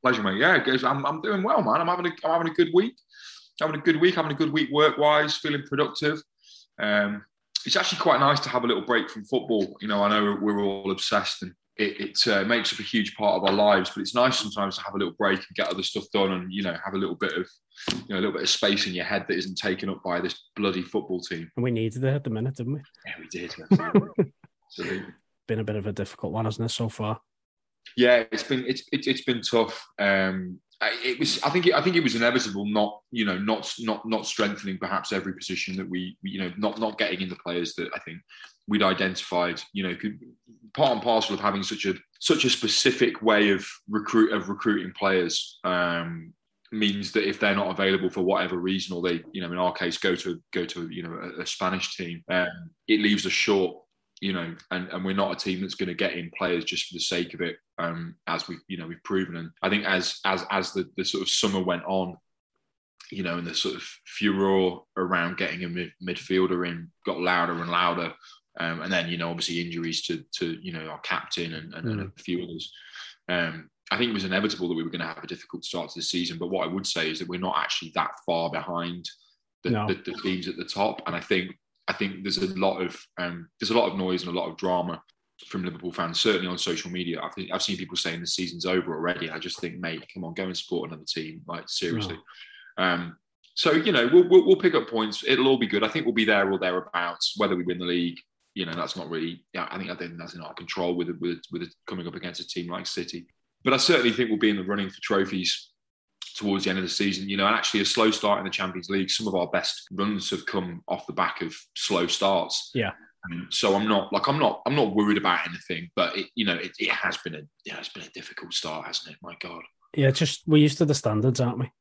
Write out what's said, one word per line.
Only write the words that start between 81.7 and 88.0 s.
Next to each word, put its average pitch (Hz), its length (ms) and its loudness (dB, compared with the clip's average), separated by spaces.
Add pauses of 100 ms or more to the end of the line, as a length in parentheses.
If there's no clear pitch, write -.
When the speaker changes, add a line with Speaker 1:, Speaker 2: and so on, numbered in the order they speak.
Speaker 1:
I 92 60 -2
think 95 300 -4
there's 95 140 -2
a 95 220 0
lot 92 220 2
of, 90 180 -6 (180)
um, 87 320 -6 (100)
there's 110 120 -2
a 113 60 6
lot 117 120 4
of - 80 -4
noise 92 260 0
and 87 120 -6
a 90 40 -2
lot 82 100 -4
of 80 80 -12
drama 90 440 -2 (460)
from 92 160 -6
Liverpool 90 280 -8
fans, 85 280 -4
certainly 92 280 2
on 87 100 -4
social 85 340 -4
media. 85 300 -4
I 78 80 -8
think - 240 -10
I've 92 80 -2
seen 95 160 -2
people 90 180 -8
saying 85 260 -4